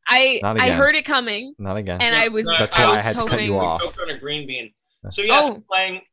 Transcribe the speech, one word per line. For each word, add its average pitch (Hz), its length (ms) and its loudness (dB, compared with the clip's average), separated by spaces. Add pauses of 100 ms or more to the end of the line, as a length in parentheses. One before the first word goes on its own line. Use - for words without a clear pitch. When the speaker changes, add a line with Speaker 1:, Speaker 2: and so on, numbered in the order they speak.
Speaker 1:
I, 254 340 4
Speaker 2:
Not 220 200 0
Speaker 1:
I 254 40 4
Speaker 2:
again. 254 120 2
Speaker 1:
heard 285 180 4
it 302 100 0
coming. 247 520 -4
Speaker 2:
Not 98 200 -6
again. 92 240 -4
Speaker 1:
And 233 120 2
Speaker 3:
No, 226 80 2
Speaker 1:
I 226 60 2
was, 220 200 -2
Speaker 3:
no, 165 100 0
Speaker 2:
That's - 180 0
Speaker 1:
I - 80 6
Speaker 2:
why 226 60 6
I - 40 4
Speaker 1:
was - 100 2
Speaker 2:
had 113 140 0
to 226 80 -2
cut - 160 0
you - 120 -2
Speaker 1:
hoping 95 160 0
Speaker 2:
off. 82 120 -2
Speaker 3:
We 170 60 -4
choked - 140 -12
on 160 80 -6
a 135 100 -10
green 147 280 -8
bean. 123 260 -12 (320)
Speaker 2:
Yeah. 101 60 -12
Speaker 3:
So 196 100 -6
yes, 247 240 4
Speaker 1:
Oh. 254 80 -2
Speaker 3:
we're 214 80 -14
playing, 190 400 -4 (120)